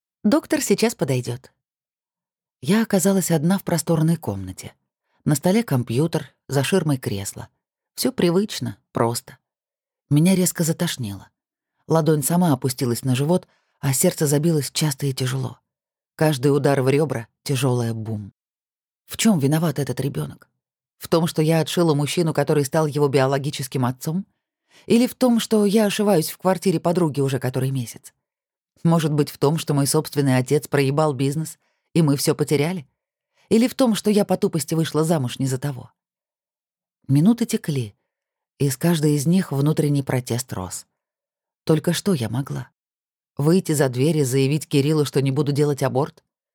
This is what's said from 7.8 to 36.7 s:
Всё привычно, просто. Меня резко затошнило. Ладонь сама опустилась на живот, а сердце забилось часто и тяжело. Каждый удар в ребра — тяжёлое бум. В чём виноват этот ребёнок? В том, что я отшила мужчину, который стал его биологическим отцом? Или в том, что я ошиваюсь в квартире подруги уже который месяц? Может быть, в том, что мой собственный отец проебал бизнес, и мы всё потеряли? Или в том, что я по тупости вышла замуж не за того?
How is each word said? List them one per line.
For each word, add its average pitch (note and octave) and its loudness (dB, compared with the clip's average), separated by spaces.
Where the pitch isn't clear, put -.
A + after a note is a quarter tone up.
Всё - -2
привычно, F3 0
просто. - -4
Меня E3 4
резко F3 0
затошнило. C3+ -4
Ладонь D#3 2
сама E3+ 2
опустилась B2+ -2
на B2+ 0
живот, D3+ 0
а C#3 -2
сердце E3 0
забилось D#3 0
часто D3+ -2
и C3+ -2
тяжело. B2+ -6
Каждый D3 2
удар C#3 2
в C3 2
ребра — C3+ 0
тяжёлое B2 -2
бум. G#2+ -8
В - -14
чём G#3+ 4
виноват D3+ 0
этот C3 -4
ребёнок? C#3+ -8
В - -16
том, E3+ 2
что - -2
я D#3+ 2
отшила D#3+ 2
мужчину, D3 0
который D3 2
стал D#3 0
его D3 0
биологическим C3+ -2
отцом? D#3+ -4
Или A#3 4
в - -10
том, A#3+ 2
что G#3+ 2
я G#3 4
ошиваюсь G3 2
в - -16
квартире F3+ 0
подруги E3+ 0
уже C3+ 0
который B2+ -4
месяц? - -8
Может E3 2
быть, D3 0
в - -18
том, D3 2
что - -4
мой C#3+ 0
собственный C#3+ 0
отец C#3 0
проебал D3 0
бизнес, C#3+ -4
и E3+ 4
мы D3 4
всё D3 0
потеряли? D3+ -2
Или A3+ 4
в - -8
том, A#3+ 2
что G#3 -2
я G3+ 2
по F#3 0
тупости E3+ -2
вышла D#3+ 0
замуж D3+ 0
не C3+ -2
за C3 -2
того? C3 -10